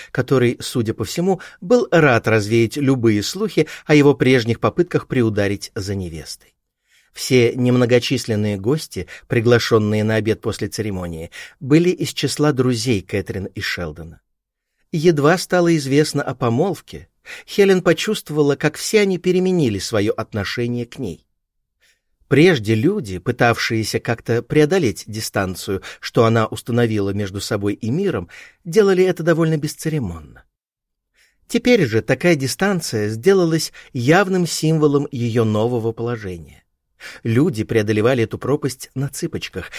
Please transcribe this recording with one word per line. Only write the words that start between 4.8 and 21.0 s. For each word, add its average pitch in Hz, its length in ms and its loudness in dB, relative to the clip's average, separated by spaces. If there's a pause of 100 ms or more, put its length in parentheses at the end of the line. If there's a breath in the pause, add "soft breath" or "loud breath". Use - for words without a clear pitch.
приударить 104 640 -2
за 101 200 -6
невестой. 82 580 -10 (600)
Все 123 420 2
немногочисленные 120 1000 2
гости, 98 500 -4 (220 loud breath)
приглашённые 110 760 2
на 110 140 0
обед 107 240 -2
после 107 280 -6
церемонии, 90 640 -8 (300 loud breath)
были 160 300 4
из - 220 -4
числа 147 400 0
друзей 120 500 0
Кэтрин 98 440 -6
и - 140 -12
Шелдона. 82 600 -10 (720)
Едва 156 460 4
стало 175 380 2
известно 143 460 0
о - 120 -6
помолвке, 127 760 -2 (380 loud breath)
Хелен 190 360 4
почувствовала, 156 760 0
как 147 200 -2
все - 240 0
они 196 180 2
переменили 180 600 2
своё 104 340 -2
отношение 120 720 -4
к - 120 -18
ней. 98 280 -10 (1000)